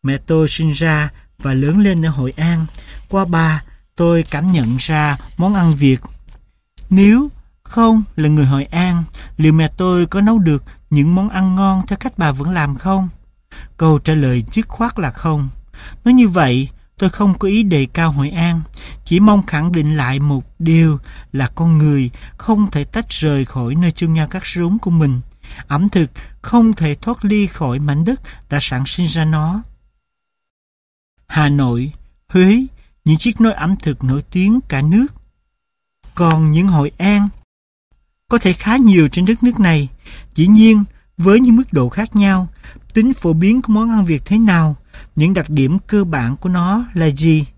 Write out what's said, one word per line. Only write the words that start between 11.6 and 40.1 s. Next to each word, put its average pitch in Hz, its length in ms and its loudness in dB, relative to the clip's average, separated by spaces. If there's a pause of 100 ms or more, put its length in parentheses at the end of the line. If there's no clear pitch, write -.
theo 196 100 -6
cách - 200 -10
bà 156 140 -2
vẫn 139 180 -6
làm 147 260 -4
không? 185 340 -2 (680)
Câu 156 220 2
trả 160 140 -2
lời 127 380 0
dứt 220 160 -2
khoát 233 320 -6
là 143 120 -6
không. 147 380 -4 (560)
Nói 247 80 4
như 247 140 6
vậy, 135 420 0 (280)
tôi 190 120 0
không 196 300 0
có 202 80 -2
ý 214 160 2
đề 151 300 0
cao 165 180 0
Hội 139 180 -2
An, 170 320 -2 (440)
chỉ 170 140 2
mong 208 260 4
khẳng 160 260 -4
định 156 260 -2
lại 135 220 -2
một 139 260 -2 (140)
điều 160 380 2 (340)
là 135 160 -4
con 165 300 0
người 143 320 2 (280)
không 208 340 0
thể 143 120 -4
tách 220 260 -8
rời 143 360 -2
khỏi 127 300 -6
nơi 170 160 0
chôn 160 220 -4
nhau 156 140 -2
cắt 185 180 -10
rốn 175 320 -2
của 196 140 -4
mình. 143 300 0 (460)
Ẩm 165 220 0
thực 165 220 0 (300)
không 226 320 2
thể 151 220 -2
thoát 233 300 -8
ly 202 220 0
khỏi 131 320 -6
mảnh 147 260 -2
đất 254 160 -2 (280)
đã 143 120 -2
sản 131 240 -4
sinh 170 220 -4
ra 160 180 -2
nó. 160 360 -2 (1700)
Hà 151 220 0
Nội, 131 440 -2 (360)
Huế, 196 360 4 (400)
những 156 120 2
chiếc 226 240 -2
nôi 226 120 2
ẩm 170 220 -2
thực 143 280 -6
nổi 131 180 -2 (100)
tiếng 196 280 0 (100)
cả 135 120 -2
nước. 196 260 2 (1080)
Còn 160 360 2
những 175 160 2
Hội 156 300 0
An, 202 320 0 (1000)
có 240 100 0
thể 185 160 0
khá 220 240 -2
nhiều 190 300 6
trên 175 180 0
đất 226 180 0
nước 240 160 0
này. 156 300 2 (460)